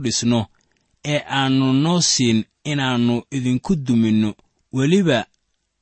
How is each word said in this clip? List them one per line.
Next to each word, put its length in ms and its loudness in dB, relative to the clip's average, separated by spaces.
dhisno, 380 0
ee 240 -2
aannu 440 0
noo 280 2
siin 440 0
inaannu 680 -2
idinku 460 -2
duminno, 540 2
weliba 540 0